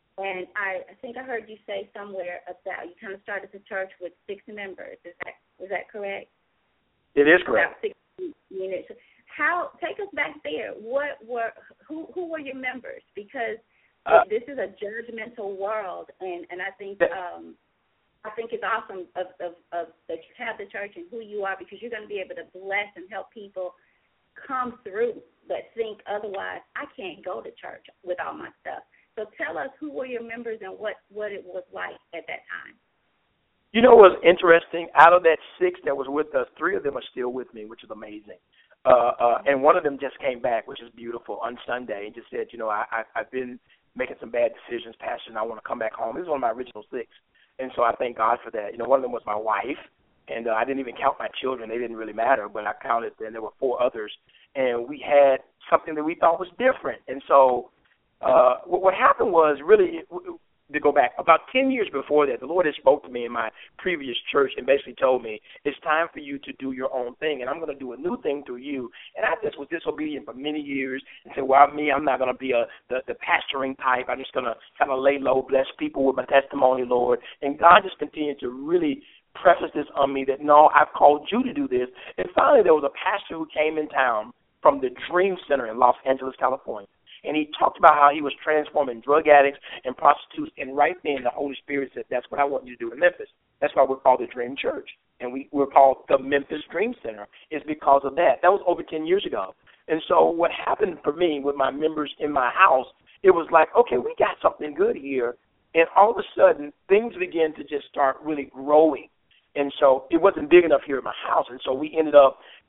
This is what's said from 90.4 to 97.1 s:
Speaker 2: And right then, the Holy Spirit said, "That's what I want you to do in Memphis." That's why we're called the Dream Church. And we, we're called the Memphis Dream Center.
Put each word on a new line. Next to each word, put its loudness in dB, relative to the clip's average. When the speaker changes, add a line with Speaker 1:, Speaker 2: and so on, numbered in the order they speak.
Speaker 2:
And -12
right 0
then, -4
the -2
Holy -6
Spirit -4
said, -10
"That's -6
what -4
I 2
want -4
you -18
to -10
do -8
in -16
Memphis." 0
That's -2
why 6
we're -2
called 2
the -6
Dream -8
Church. -6
And -8
we, -10
we're 0
called 6
the 6
Memphis -4
Dream -4
Center. -12